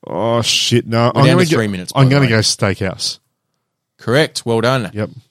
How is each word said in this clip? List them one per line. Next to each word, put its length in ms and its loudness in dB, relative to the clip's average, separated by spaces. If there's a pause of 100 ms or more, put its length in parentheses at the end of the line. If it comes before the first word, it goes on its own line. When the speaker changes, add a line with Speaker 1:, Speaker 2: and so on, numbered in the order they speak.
Speaker 1:
Oh, 360 -2
shit, 440 0
no. 300 2
Speaker 2:
We're 60 2
Speaker 1:
I'm 40 6
Speaker 2:
down 120 4
Speaker 1:
gonna 80 4
Speaker 2:
to 60 0
Speaker 1:
go, 60 2
Speaker 2:
three 120 0
minutes, 260 -8
Speaker 1:
I'm 80 4
Speaker 2:
by 60 6
the 60 2
Speaker 1:
gonna 100 4
Speaker 2:
way. 60 2
Speaker 1:
go 80 4
steakhouse. 800 -4 (800)
Speaker 2:
Correct. 480 -2
Well 140 0
done. 340 -2
Speaker 1:
Yep. 160 -6 (220)